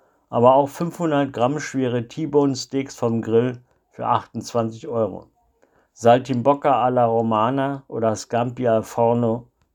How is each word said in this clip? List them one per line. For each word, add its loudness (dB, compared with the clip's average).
aber 4
auch 2
fünfhundert -4
Gramm -2
schwere -4
T-Bone 0
Steaks -8
vom -2
Grill 0
für -8
achtundzwanzig -4
Euro, -4
Saltimbocca 2
alla 2
Romana 0
oder -2
Scampi -4
al 2
Forno 0